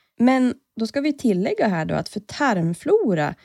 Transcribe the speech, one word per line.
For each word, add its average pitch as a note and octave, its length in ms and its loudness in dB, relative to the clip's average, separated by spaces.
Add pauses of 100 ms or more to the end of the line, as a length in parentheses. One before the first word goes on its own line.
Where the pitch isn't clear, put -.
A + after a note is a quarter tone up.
(180)
Men B3+ 360 2 (220)
då A3 100 -4
ska C#4 140 -4
vi D4 120 0
tillägga A#3 560 0
här E3 160 -2
då E3+ 100 -4
att - 140 -4
för - 120 -10
tarmflora, G3 1160 0 (100)